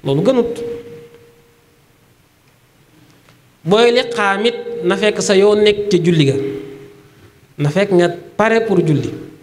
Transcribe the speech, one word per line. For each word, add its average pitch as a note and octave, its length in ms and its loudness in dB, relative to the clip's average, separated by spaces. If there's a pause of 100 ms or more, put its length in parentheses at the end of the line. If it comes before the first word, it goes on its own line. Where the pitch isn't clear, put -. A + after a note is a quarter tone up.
Loolu C#3+ 180 -2
gënut. A#3+ 300 0 (3000)
Booy A3+ 280 4
liqaam A3 540 -2
it A#3 100 -2 (280)
na F#3 120 0
fekk G#3 260 -2
sa G3+ 120 0
yoon G#3 300 4
nekk G#3 260 0
ca F3+ 80 2
julli D#3+ 280 2
ga. C3 80 0 (1200)
Na D3 120 0
fekk G3 220 0
nga F3 160 4 (280)
pare A3+ 300 2
pour F#3+ 180 2
julli. B2+ 260 0 (320)